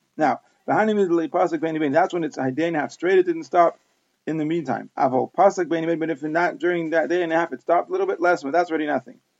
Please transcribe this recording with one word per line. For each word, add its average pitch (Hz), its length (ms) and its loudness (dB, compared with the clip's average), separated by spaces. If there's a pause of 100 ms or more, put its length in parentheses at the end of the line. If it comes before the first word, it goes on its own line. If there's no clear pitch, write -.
(180)
Now, 147 240 0 (260)
V'hanim 208 320 2
is 190 100 2
le 165 200 0
pasuk 170 300 0
b'nei 156 180 -2
b'nei. 151 160 0
That's 175 200 2
when 170 100 -2
it's 143 140 -6
a 131 140 -2
day 156 160 -2
and 165 100 -2
a 147 40 -2
half 127 100 -6
straight. 185 260 0
It 180 80 6
didn't 165 200 -4
stop 170 340 2 (480)
in 156 100 -2
the 151 80 -2
meantime. 127 500 -4
Avol 131 380 0
pasuk 185 320 2
b'nei 165 200 -2
b'nei. 165 140 -2
But 160 120 -4
if 139 100 -8
not 156 380 -2
during 170 320 -2
that 160 180 0
day 175 140 0
and 165 100 -2
a - 20 4
half, 170 180 0
it - 80 -10
stopped 170 280 0
a - 20 -8
little 190 160 -2
bit 180 140 -2
less, 175 220 2
but 139 80 -6
that's 170 180 2
already 156 160 -2
nothing. 143 340 -4 (200)